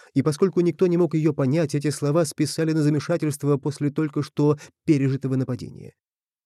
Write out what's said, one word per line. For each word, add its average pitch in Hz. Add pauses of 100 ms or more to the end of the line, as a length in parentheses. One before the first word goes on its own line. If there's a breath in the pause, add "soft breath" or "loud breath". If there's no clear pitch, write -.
(120 loud breath)
и 135
поскольку 175
никто 175
не 170
мог 170
её 156
понять, 143
эти 147
слова 147
списали 160
на 156
замешательство 147
после 147
только 151
что 147 (260 loud breath)
пережитого 135
нападения. 127 (520)